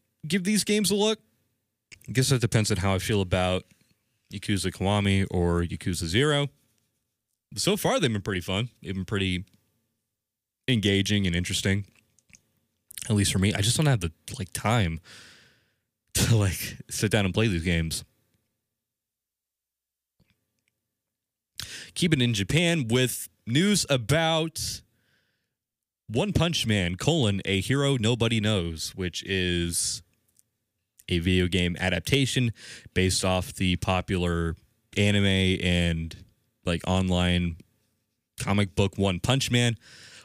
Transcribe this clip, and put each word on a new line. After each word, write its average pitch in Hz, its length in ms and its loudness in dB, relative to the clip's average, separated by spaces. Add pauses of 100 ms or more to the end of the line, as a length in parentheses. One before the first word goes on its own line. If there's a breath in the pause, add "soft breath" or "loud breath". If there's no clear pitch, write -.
(280)
give 180 160 -2
these 202 180 0
games 208 300 0
a - 20 0
look. 214 240 0 (920)
I 117 40 -10
guess 131 160 2
that 127 120 2
depends 110 300 2
on 104 60 0
how 95 180 0
I 92 60 0
feel 104 200 0
about 92 440 0 (680)
Yakuza 95 380 -2
Kiwami 98 580 2
or 87 360 0
Yakuza 85 400 -6
Zero. 143 420 0 (1080)
So 185 200 0
far, 233 220 0
they've 135 140 2
been 101 100 -4
pretty 95 200 -4
fun. 101 260 -4 (120)
They've 95 140 -8
been 95 100 -6
pretty 95 400 -2 (1200)
engaging 101 580 2
and 87 80 0
interesting. 95 500 -2 (1300)
At 107 60 2
least 101 160 2
for 92 80 0
me. 101 140 2
I - 60 -2
just 104 160 0
don't 160 100 2
have 131 140 2
the, 85 120 -6 (260)
like, 95 140 -10
time 101 480 0 (580 loud breath)
<laughs> - 560 -20
to, - 220 4
like, 98 420 -2 (120)
sit 107 200 -2
down 104 140 2
and 90 100 -2
play 110 140 2
these 85 160 -2
games. 85 400 -2 (4000 loud breath)
Keep 170 180 2
it 135 100 4
in 120 120 2
Japan 156 540 2
with 123 400 0 (180)
news 170 420 2
about 156 920 -2 (1300)
One 160 240 0
Punch 165 340 0
Man, 92 300 0
colon, 117 480 2
A 98 160 0
Hero 139 360 0
Nobody 113 440 0
Knows, 90 560 -2
which 90 280 -6
is 90 800 -2 (1080)
a 90 120 0
video 92 260 2
game 87 320 0
adaptation 117 760 0 (420 loud breath)
based 92 300 0
off 92 300 -2
the 92 220 0
popular 87 800 -2 (400)
anime 104 280 4 (380)
and, 85 540 0 (480)
like, 87 220 -2
online 90 680 0 (840)
comic 101 340 -2
book 98 240 0
One 98 220 0
Punch 131 300 0
Man, 120 260 2 (480 loud breath)